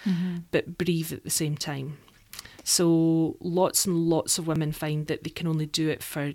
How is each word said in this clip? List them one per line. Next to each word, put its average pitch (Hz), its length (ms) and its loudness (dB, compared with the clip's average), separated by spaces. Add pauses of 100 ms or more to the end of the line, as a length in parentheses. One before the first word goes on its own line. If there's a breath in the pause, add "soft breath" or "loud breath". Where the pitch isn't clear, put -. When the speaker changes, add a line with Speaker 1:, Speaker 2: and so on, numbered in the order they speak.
Speaker 1:
Mm-hmm. 180 360 0 (120)
Speaker 2:
but 170 260 -2
breathe 165 360 0
at - 100 -12
the - 60 -8
same 151 260 0
time. 143 440 -8 (640 loud breath)
So 165 760 4
lots 180 460 2
and 185 100 0 (140)
lots - 280 2
of 160 100 -4
women 156 240 0
find 151 360 -4
that 156 160 -4
they 170 60 -8
can 165 180 -6
only 156 180 0
do 156 240 0
it - 140 -4
for, 143 320 -4